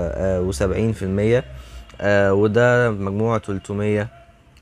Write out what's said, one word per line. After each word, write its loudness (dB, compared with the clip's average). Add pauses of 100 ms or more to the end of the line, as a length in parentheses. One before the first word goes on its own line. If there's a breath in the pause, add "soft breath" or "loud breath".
(400)
وسبعين -2
في -8
المية، 0 (560 loud breath)
آه، 4
وده 4
مجموع -2
تلتمية -4 (540)